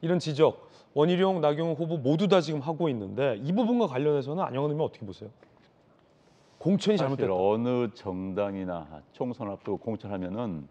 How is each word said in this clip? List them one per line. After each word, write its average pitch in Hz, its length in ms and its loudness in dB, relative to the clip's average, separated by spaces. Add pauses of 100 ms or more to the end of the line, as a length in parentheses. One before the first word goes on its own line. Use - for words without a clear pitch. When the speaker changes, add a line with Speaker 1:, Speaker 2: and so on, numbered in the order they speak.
Speaker 1:
이런 175 180 2
지적, 147 500 2 (260)
원희룡, 180 460 4
나경원 151 360 2
후보 165 200 -2
모두 156 320 2
다 185 120 6
지금 151 200 -2
하고 160 300 -2
있는데 110 520 -2
이 143 100 -2
부분과 233 340 2
관련해서는 147 560 0
안영환 139 280 -2
의원님 147 100 -2
어떻게 117 260 -6
보세요? 107 240 -14 (1300)
공천이 196 400 2
Speaker 2:
사실 139 180 0
Speaker 1:
잘못됐다. 127 180 0
Speaker 2:
어느 113 600 2
정당이나 92 1080 -6 (100)
총선 123 380 -6
앞두고 98 280 -6
공천하면은 98 920 -6